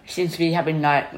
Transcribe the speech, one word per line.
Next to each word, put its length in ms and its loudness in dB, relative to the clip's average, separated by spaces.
He 80 -16
seems 220 -2
to 40 -10
be 140 2
having, 280 0
like, 280 2